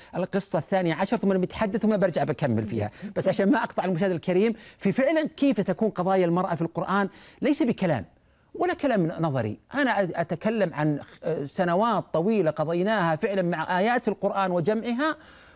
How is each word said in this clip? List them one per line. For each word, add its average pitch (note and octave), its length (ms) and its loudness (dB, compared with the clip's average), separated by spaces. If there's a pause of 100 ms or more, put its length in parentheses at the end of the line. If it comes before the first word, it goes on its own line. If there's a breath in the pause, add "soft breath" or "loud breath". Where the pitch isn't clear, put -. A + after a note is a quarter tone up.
(160 loud breath)
القصة F#3 420 -2
الثانية F3 360 0
عشر G3 220 -2
ثم G3 160 2
نتحدث F#3+ 480 0
ثم G#3+ 160 2
برجع F3 280 2
بكمل B2 420 0
فيها، G#2 240 -4 (260 loud breath)
بس E3+ 120 0
عشان G3 220 2
ما B3 80 4
أقطع A3 260 -4
المشاهد F#3 260 0
الكريم، F#3 440 2 (240 loud breath)
في G3 140 0
فعلًا D#4 440 2
كيف C#4 240 2
تكون G3 300 0
قضايا F#3 340 2
المرأة E3+ 300 0
في E3+ 80 -4
القرآن F3+ 460 -2 (340 loud breath)
ليس C#4 200 2
بكلام E3+ 420 0 (500 soft breath)
ولا E4+ 200 0
كلام A3 460 0
نظري. C3 380 -2 (160)
أنا C4 160 0
أ-، G3 300 0
أتكلم F#3+ 540 -2
عن، D3+ 260 0 (240)
آه، D#3 200 -2
سنوات F3+ 680 0
طويلة F3 380 2
قضيناها E3+ 640 0
فعلًا G3 260 -2
مع E3+ 360 0
آيات A#3+ 300 0
القرآن G3 420 -2
وجمعها، A3+ 640 0 (400 loud breath)